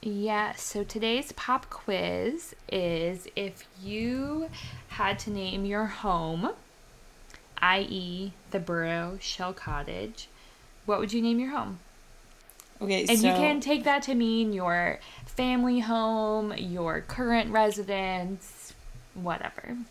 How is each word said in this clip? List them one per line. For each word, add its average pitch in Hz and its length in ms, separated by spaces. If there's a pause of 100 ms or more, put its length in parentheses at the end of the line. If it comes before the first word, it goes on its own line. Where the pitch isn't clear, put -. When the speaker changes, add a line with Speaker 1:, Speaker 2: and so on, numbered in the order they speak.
Speaker 1:
Yeah, 208 520
so - 300
today's 226 480
pop - 380
quiz 185 840 (160)
is 175 640
if 196 320 (160)
you 262 680 (400)
had 202 320
to 226 100
name 196 340
your 208 220
home, 175 640 (1080)
i 185 280
e 185 440 (180)
the 196 100
borough, 170 600
Shell - 340
Cottage, 175 720 (580)
what 208 140
would 208 120
you 233 80
name 233 200
your 262 100
home? 208 280 (1040)
Speaker 2:
Okay, 196 280
Speaker 1:
And 226 100
you 220 140
Speaker 2:
so 185 40
Speaker 1:
can 294 240
take 277 240
that 285 200
to 269 100
mean 226 380
your 175 480 (260)
family 247 540
home, 220 760
your 170 440
current 233 500
residence, 196 1200 (400)
whatever. 180 640 (140)